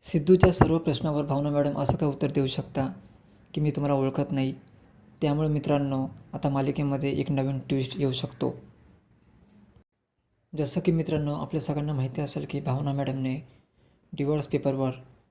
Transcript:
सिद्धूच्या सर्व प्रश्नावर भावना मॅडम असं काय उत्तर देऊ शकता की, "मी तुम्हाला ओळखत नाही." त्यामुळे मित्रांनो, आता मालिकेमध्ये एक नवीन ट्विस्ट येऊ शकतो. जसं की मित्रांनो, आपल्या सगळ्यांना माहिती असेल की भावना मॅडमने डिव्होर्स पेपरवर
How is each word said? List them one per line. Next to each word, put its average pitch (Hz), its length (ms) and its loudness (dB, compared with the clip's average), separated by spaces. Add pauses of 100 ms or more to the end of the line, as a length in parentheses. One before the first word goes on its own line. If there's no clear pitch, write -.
सिद्धूच्या 180 500 6
सर्व 165 260 6
प्रश्नावर 151 460 0
भावना 143 260 0
मॅडम 143 280 2
असं 143 180 0
काय 151 120 0
उत्तर 139 220 -2
देऊ 143 160 0
शकता - 460 -4 (640)
की, 156 60 -2
"मी 151 100 2
तुम्हाला 143 240 0
ओळखत 135 380 0
नाही." 135 220 0 (680)
त्यामुळे 151 260 2
मित्रांनो, 143 580 0 (260)
आता - 160 -2
मालिकेमध्ये 139 640 0
एक 139 200 -2
नवीन 135 280 0
ट्विस्ट 131 380 -2
येऊ 135 160 0
शकतो. - 420 -4 (2000)
जसं 151 240 -2
की 170 120 2
मित्रांनो, 151 420 0
आपल्या 151 260 -4
सगळ्यांना 147 320 -2
माहिती 131 280 -2
असेल 143 300 -4
की 143 100 -4
भावना 139 320 -2
मॅडमने 135 560 -4 (640)
डिव्होर्स 147 340 0
पेपरवर 135 440 0 (400)